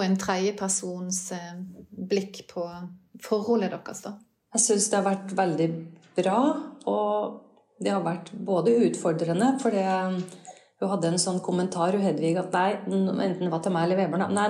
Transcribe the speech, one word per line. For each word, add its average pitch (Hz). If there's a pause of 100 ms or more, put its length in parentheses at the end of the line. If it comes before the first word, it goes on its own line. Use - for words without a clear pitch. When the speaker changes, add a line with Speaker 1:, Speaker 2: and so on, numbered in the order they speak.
Speaker 1:
en 190
tredje 190
persons, 185
eh, 175 (340)
blikk 190
på 175 (560)
forholdet 214
deres -
da? 208 (420)
Speaker 2:
Jeg 233
synes 202
det 202
har 196
vært -
veldig 165 (460)
bra, 185 (480)
og 208 (420)
det 196
har 190
vært 170
både 196
utfordrende, 170
for 214
det, 196 (960)
hun 196
hadde 170
en 175
sånn 180
kommentar, 180
hun 196
Hedvig, 165
at 185
nei, 185 (160)
n-, 190
enten 180
det -
var 165
til 190
meg 170
eller 190
Vebjørn, 170
da, -
«Nei, 202